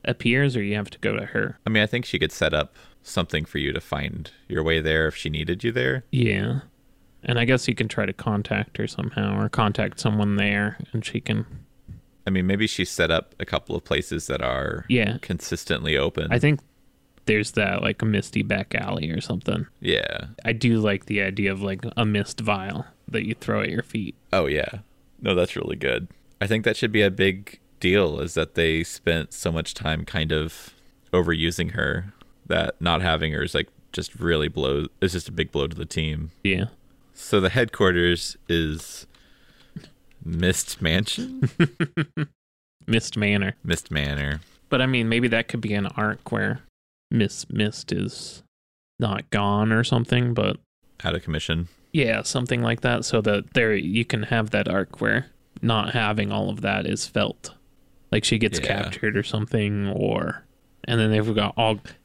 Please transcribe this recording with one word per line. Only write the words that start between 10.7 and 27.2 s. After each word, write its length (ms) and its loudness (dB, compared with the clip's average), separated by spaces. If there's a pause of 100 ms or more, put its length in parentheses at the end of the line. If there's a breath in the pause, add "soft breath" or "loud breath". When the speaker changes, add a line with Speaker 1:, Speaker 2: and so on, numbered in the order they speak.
Speaker 1:
and 120 -4
she 160 -4
can 260 -2 (800)
Speaker 2:
I 40 -2
mean, 160 2
maybe 200 2
she 180 -2
set 260 0
up 300 0
a 60 -6
couple 280 -4
of 100 -4
places 420 -2
that 160 -2
are 480 -2
Speaker 1:
Yeah. 320 2
Speaker 2:
consistently 760 -2
open. 340 0
Speaker 1:
I 80 2
think 220 4 (640)
there's 280 2
that, 280 0
like, 220 -2
a 20 0
misty 380 0
back 320 -2
alley 360 -2
or 120 -4
something. 440 -4 (140)
Speaker 2:
Yeah. 460 -2 (180)
Speaker 1:
I 80 0
do 260 4
like 280 0
the 160 0
idea 280 0
of, 120 -4
like, 240 -4 (100)
a 80 2
mist 360 0
vial 440 -2 (260)
that 140 -2
you 80 -4
throw 300 -2
at 80 -2
your 120 -6
feet. 320 -6 (160)
Speaker 2:
Oh, 140 4
yeah. 360 -2 (420)
No, 120 0
that's 220 2
really 200 -4
good. 320 -2 (300)
I 80 -2
think 200 0
that 100 2
should 160 -2
be 80 4
a 100 6
big 500 0 (200)